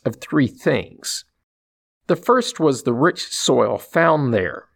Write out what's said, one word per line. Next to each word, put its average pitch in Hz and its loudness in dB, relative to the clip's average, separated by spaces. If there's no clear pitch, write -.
of 113 -2
three 147 0
things. - -6
The 175 2
first 247 0
was 143 2
the 123 0
rich 156 0
soil 113 0
found 156 0
there. 90 -4